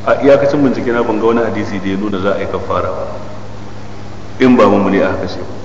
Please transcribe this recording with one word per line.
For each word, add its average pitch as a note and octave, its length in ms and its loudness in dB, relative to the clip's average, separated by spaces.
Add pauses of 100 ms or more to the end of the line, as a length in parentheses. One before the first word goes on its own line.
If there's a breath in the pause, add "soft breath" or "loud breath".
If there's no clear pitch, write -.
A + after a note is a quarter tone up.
A A#2+ 180 0
iyakacin C#3 400 4
bincike A#2+ 280 2
na, A#2 120 2
ban A2 180 0
ga A2+ 60 2
wani A#2 200 4
hadisi G2+ 320 -4
da F#2+ 100 -4
ya F#2+ 80 0
nuna G2+ 220 -2
za F#2+ 160 0
a - 60 -2
yi F#2 100 -4
kafara F2+ 400 -2
ba, - 160 -6 (1300)
in B2+ 180 6
ba G#2 100 6
mummuni G2 340 2
aka F#2 220 0
kashe - 160 -6
ba. - 160 -10 (100)